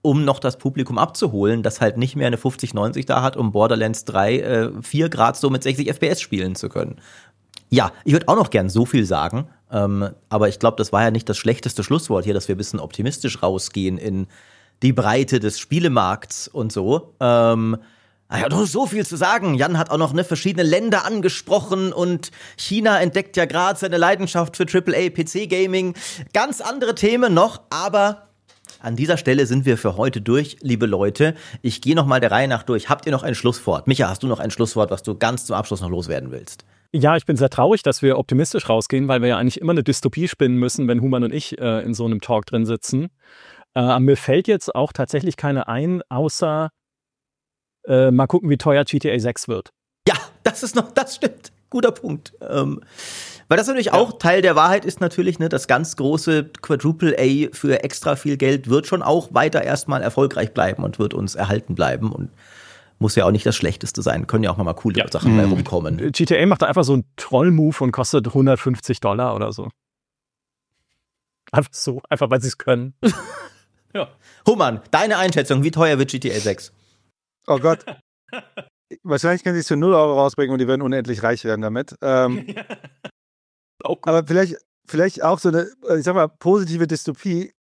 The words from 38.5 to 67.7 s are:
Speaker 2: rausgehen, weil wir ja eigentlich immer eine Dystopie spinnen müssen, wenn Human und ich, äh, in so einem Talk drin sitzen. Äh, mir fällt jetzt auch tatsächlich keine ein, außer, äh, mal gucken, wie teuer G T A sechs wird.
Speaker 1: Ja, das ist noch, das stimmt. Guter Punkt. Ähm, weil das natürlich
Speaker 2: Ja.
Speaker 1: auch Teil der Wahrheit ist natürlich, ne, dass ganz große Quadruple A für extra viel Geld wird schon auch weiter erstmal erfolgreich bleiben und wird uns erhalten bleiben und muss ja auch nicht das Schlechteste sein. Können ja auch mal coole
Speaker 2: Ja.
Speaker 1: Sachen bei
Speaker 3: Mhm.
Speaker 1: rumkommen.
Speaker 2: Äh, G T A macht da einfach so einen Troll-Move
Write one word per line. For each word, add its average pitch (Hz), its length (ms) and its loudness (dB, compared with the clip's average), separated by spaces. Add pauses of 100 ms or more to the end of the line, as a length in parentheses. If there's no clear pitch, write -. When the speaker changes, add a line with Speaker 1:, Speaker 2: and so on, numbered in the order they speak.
Speaker 2:
rausgehen, 131 400 0
weil 127 140 2
wir 123 80 2
ja 117 80 2
eigentlich 123 220 -2
immer 165 120 0
eine 160 100 2
Dystopie 139 460 -2
spinnen 123 300 2
müssen, 123 280 0
wenn 120 140 2
Human 127 240 0
und 113 80 -2
ich, - 260 -8
äh, 113 240 -2
in 113 120 -4
so 117 100 -6
einem 113 160 -2
Talk 107 260 -2
drin 113 200 0
sitzen. 131 420 -4 (680)
Äh, 123 240 2
mir 135 180 6
fällt 151 300 0
jetzt - 260 0
auch 135 200 -2
tatsächlich 147 440 -4
keine 139 300 -2
ein, 165 420 -2
außer, 156 640 -2 (1160)
äh, 131 240 6
mal 131 160 4
gucken, 175 200 0
wie 143 100 2
teuer 143 260 2
G 143 160 -2
T 147 120 -2
A 123 60 0
sechs 120 300 -4
wird. 107 220 -6 (360)
Speaker 1:
Ja, 180 80 4 (300)
das - 180 0
ist 240 140 -4
noch, 240 160 -2
das 262 240 -2
stimmt. - 340 -4 (200)
Guter 240 200 2
Punkt. 147 500 -10
Ähm, 139 420 -4 (640)
weil 170 100 4
das 214 80 0
natürlich 254 200 0
Speaker 2:
Ja. 151 80 0
Speaker 1:
auch 220 260 4
Teil 180 220 4
der 180 120 4
Wahrheit 175 300 4
ist - 160 -6
natürlich, 180 400 0
ne, 165 80 0
dass 143 180 -2
ganz 147 300 0
große 151 480 0 (180)
Quadruple 156 560 0
A 135 340 4
für - 300 0
extra 143 320 -2
viel 139 220 -4
Geld 135 320 0
wird 143 180 2
schon 180 160 -2
auch - 320 0
weiter 151 300 2
erstmal 135 380 -2
erfolgreich 117 520 0
bleiben - 300 0
und - 160 -6
wird 107 120 0
uns 101 220 -6
erhalten 98 400 -2
bleiben 87 380 -2
und - 180 -8 (720)
muss 107 160 2
ja 101 80 4
auch 92 80 6
nicht 104 120 2
das 110 120 2
Schlechteste - 460 -4
sein. - 260 -2
Können 110 160 0
ja 92 80 0
auch 90 40 -4
mal 87 160 -2
coole 95 260 -2
Speaker 2:
Ja. - 120 -2
Speaker 1:
Sachen - 260 2
bei 104 100 4
Speaker 3:
Mhm. 98 80 2
Speaker 1:
rumkommen. 90 440 -2
Speaker 2:
Äh, 151 140 -2
G 170 140 0
T 160 140 2
A 170 60 4
macht 196 160 2
da 165 40 2
einfach 165 180 2
so 135 80 2
einen 127 120 2 (120)
Troll-Move 156 640 2